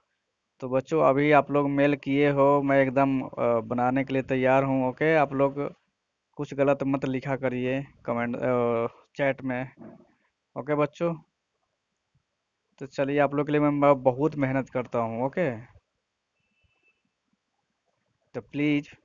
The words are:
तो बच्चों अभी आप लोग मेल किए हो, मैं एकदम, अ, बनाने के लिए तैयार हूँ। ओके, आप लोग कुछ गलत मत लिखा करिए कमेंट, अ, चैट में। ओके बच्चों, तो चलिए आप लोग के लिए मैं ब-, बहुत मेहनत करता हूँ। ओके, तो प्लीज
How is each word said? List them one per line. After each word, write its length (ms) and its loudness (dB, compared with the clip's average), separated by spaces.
तो 100 -10
बच्चों 340 0
अभी 280 4
आप 200 4
लोग 180 0
मेल 260 2
किए 360 0
हो, 300 4
मैं 200 2
एकदम, 400 0
अ, 380 -2
बनाने 440 -2
के 100 -8
लिए 80 0
तैयार 420 2
हूँ। 260 0
ओके, 260 0
आप 180 0
लोग 400 -2
कुछ 180 -10
गलत 300 0
मत 220 -2
लिखा 300 -4
करिए 520 -4
कमेंट, 300 -4
अ, 520 0
चैट 260 -2
में। 300 -8
ओके 180 -4
बच्चों, 400 -2
तो 80 -14
चलिए 340 -2
आप 140 2
लोग 120 0
के 60 -4
लिए 100 2
मैं 180 2
ब-, 240 4
बहुत 320 0
मेहनत 340 -2
करता 300 -4
हूँ। 260 -2
ओके, 320 -2
तो 60 -10
प्लीज 500 -4